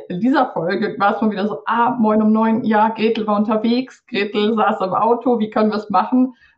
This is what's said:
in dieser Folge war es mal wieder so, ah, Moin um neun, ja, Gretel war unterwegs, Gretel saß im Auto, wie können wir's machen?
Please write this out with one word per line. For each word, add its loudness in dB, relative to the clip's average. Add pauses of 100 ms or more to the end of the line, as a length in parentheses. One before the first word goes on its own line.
in -8
dieser 0
Folge -4
war 2
es -8
mal 2
wieder -4
so, -6
ah, 0
Moin 2
um 4
neun, 0
ja, 2
Gretel -2
war 0
unterwegs, -2
Gretel 0
saß 0
im -2
Auto, 0
wie -2
können 0
wir's -4
machen? 2 (240)